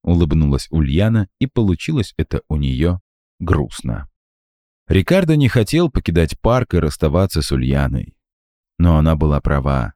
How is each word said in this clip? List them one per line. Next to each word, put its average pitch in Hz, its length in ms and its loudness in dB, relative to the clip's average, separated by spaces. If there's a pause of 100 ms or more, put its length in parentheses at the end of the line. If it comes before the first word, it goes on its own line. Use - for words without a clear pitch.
улыбнулась 80 640 2
Ульяна, 92 580 0 (120)
и 131 80 -2
получилось 113 680 -2
это - 320 -4
у 76 80 -4
нее 73 440 -2 (400)
грустно. 76 720 -4 (800)
Рикардо 156 460 2
не 139 100 2
хотел 151 420 0
покидать 82 520 -2
парк 117 320 0
и 87 60 2
расставаться 80 640 -2
с 71 120 -4
Ульяной. 65 600 -2 (640)
Но 85 200 4
она 78 180 4
была 73 240 0
права. 67 560 -2